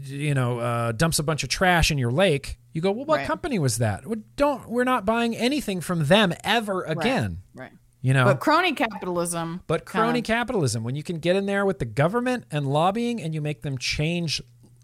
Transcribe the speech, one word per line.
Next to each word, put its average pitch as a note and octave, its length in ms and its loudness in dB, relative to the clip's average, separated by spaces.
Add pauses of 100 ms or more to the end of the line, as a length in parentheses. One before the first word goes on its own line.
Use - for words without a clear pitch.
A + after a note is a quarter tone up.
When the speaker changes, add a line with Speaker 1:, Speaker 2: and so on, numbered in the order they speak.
Speaker 1:
you C#3+ 300 -2
know, B2 260 0
uh, A#2 320 0
dumps D#3 260 0
a E3 40 -2
bunch D3 200 -2
of C#3 60 -8
trash F3 420 4
in D3+ 80 0
your A#2+ 140 0
lake, D#3 460 2 (140)
you D#3+ 80 -4
go, F#3+ 120 2
"Well, A#3+ 120 -6
what D#4 140 2
Speaker 2:
Right. C#4 80 -4
Speaker 1:
company D4 320 -2
was B2+ 200 2
that?" A2 280 -2
Well, A3 140 -6 (160)
don't, C#4+ 340 0
we're A#3+ 140 0
not B3+ 200 0
buying A#3 320 0
anything A3 440 -2
from E3 260 -2
them F#3+ 260 6 (120)
ever G#3 420 0
Speaker 2:
Right. D#3+ 100 -2
Speaker 1:
again. D#3+ 420 0 (160)
Speaker 2:
Right. B2+ 180 -16 (300)
Speaker 1:
You C3 120 2
know? C3 100 6
Speaker 2:
But B2 140 6
crony D#4+ 340 2
capitalism F3 920 -4
Speaker 1:
But D#3+ 180 -2
crony G3+ 220 0
Speaker 2:
kind A#3+ 120 0
of A3+ 60 -2
Speaker 1:
capitalism, G#3+ 600 0
when B2 100 -6
you D3 80 -6
can E3+ 160 -6
get E3+ 160 2
in G3 120 0
there G3 200 0
with F#3+ 140 0
the C3 60 -4
government G#3+ 680 0
and D3 160 -2
lobbying G3+ 520 0
and D#3+ 140 -6
you D#3 80 -4
make D3 200 -6
them C#3 160 -4
change E3 600 -2 (440)